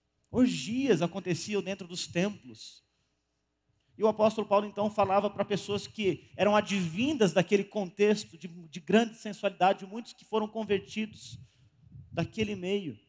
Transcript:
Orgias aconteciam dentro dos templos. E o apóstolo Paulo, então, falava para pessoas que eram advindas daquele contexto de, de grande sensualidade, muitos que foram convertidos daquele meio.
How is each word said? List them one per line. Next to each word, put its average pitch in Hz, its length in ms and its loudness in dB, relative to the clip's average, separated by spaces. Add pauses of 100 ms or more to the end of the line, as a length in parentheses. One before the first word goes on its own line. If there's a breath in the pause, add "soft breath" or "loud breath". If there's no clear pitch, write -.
(300)
Orgias 202 720 0
aconteciam 185 600 -4
dentro 190 260 -8
dos 175 200 -8
templos. 175 760 -6 (1120)
E 190 60 -2
o 220 40 4
apóstolo 214 400 2
Paulo, 202 180 4
então, 208 240 -2
falava 202 400 2
para 202 160 -4
pessoas 202 400 -4
que - 500 -2
eram 202 200 4
advindas 202 800 2
daquele 196 300 4
contexto 208 720 0
de, 185 100 -12
de 170 320 -16
grande 220 360 2
sensualidade, 196 680 0
muitos 220 280 -12
que - 120 -20
foram 214 220 -2
convertidos 214 880 -6 (760 soft breath)
daquele 208 440 -4
meio. 180 540 -4